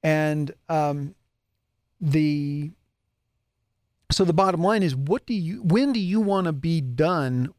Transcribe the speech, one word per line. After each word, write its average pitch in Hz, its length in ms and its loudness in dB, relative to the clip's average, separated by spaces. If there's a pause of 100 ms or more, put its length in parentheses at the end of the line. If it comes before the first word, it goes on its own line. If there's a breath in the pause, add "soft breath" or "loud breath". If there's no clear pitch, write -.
And, 151 520 0 (140)
um, 147 460 -2 (840)
the, 147 720 0 (1400)
so - 140 2
the 175 80 2
bottom 175 300 2
line 202 200 2
is, 147 140 0
what 147 300 -2
do 240 80 -4
you, 185 280 -6
when 240 300 2
do 233 80 -2
you 190 200 0
wanna 196 320 0
be 160 280 -2
done 131 800 0